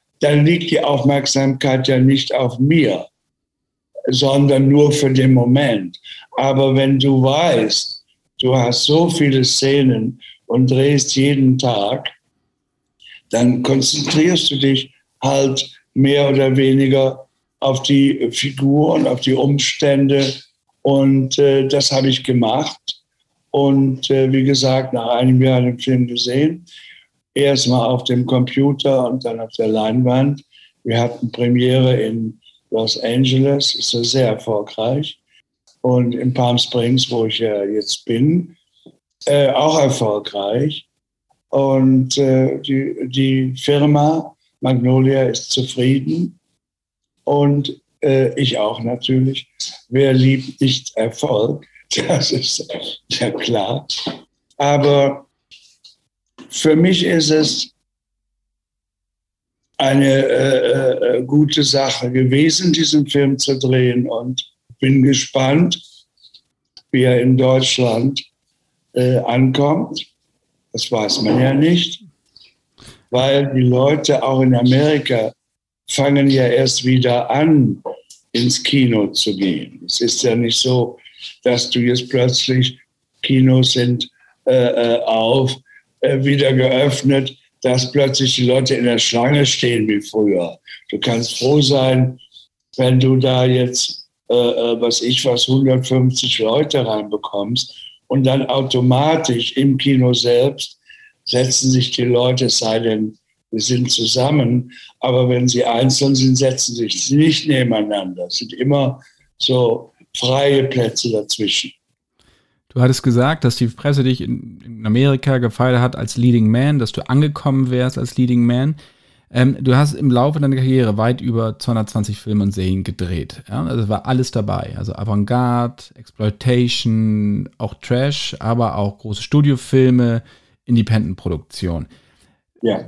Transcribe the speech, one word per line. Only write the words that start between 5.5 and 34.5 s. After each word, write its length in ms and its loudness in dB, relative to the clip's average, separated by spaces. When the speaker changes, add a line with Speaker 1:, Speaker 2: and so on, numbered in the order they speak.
Speaker 1:
Aber 400 2
wenn 220 2
du 240 2
weißt, 800 -2
du 140 0
hast 300 0
so 240 2
viele 360 0
Szenen 760 0
und 240 2
drehst 460 0
jeden 400 2
Tag, 540 -4
dann 320 0
konzentrierst 880 0
du 60 -4
dich 360 0
halt 440 0
mehr 340 2
oder 260 2
weniger 720 2
auf 220 -2
die 480 2
Figuren, 760 0
auf 160 -2
die 120 0
Umstände. 1000 0
Und, 560 2
äh, 280 2
das 240 0
habe 180 0
ich 160 -2
gemacht. 540 -2
Und, 580 0
äh, 200 2
wie 140 2
gesagt, 480 0
nach 160 -4
einem 320 4
Jahr 220 4
den 160 -2
Film 280 0
gesehen, 600 -2
erstmal 540 2
auf 160 -2
dem 220 -2
Computer 800 0
und 160 -6
dann 140 -6
auf 140 -10
der 160 -2
Leinwand. 760 0
Wir 180 -2
hatten 300 -4
Premiere 680 2
in 400 -6
Los 320 -4
Angeles, 760 0
ist 160 -6
ja 100 -2
sehr 260 0
erfolgreich. 920 -4